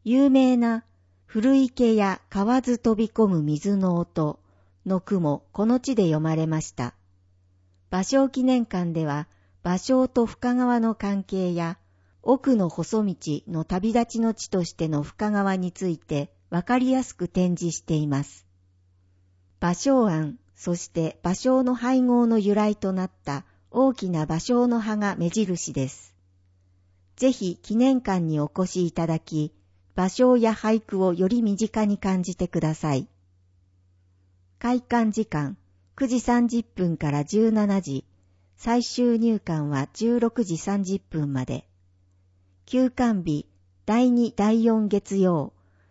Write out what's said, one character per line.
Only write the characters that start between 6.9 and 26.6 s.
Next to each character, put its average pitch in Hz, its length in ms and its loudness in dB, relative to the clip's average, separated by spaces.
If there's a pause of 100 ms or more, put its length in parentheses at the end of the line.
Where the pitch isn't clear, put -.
芭 185 80 -2
蕉 269 300 2
記 254 160 -2
念 254 200 2
館 175 280 -4
で 160 120 -2
は、 147 220 -4 (340)
芭 175 120 -2
蕉 254 340 2
と 233 180 0
深 247 300 -4
川 247 240 2
の 226 160 0
関 202 280 -4
係 185 300 -2
や、 170 240 -4 (460)
奥 269 320 2
の 180 140 2
細 214 340 -4
道 190 120 -2 (320)
の 160 180 -4
旅 190 280 -2
立 233 200 0
ち 226 80 -4
の 226 120 0
地 - 160 -12
と 185 140 -2
し - 100 -8
て 165 140 -4
の 147 160 -2
深 208 280 -6
川 196 260 0
に 180 160 -4
つ 185 140 -6
い 165 100 -2
て 143 340 -6 (180)
分 175 160 -2
か 247 140 0
り 254 100 0
や 262 140 0
す - 120 -12
く 180 120 -6
展 180 300 0
示 170 180 -4
し - 60 -12
て - 120 -4
い 151 140 0
ま 143 160 -2
す。 - 220 -16 (1120)
芭 175 120 0
蕉 254 380 2
庵、 156 280 -2 (180)
そ 175 200 -4
し - 120 -12
て 165 360 -4
芭 175 80 -2
蕉 262 300 2
の 254 140 0
俳 254 300 0
号 240 200 4
の 226 140 2
由 202 160 2
来 214 200 2
と 190 180 -4
な 185 120 -4
っ - 60 -10 (140)
た 143 200 -8 (240)
大 262 240 2
き 190 160 -6
な 156 160 0
芭 156 100 -4
蕉 240 300 0
の 240 140 0
葉 214 160 -4
が 202 220 -2
目 170 120 -2
印 180 440 -4
で 135 160 -4
す。 - 260 -20 (1040)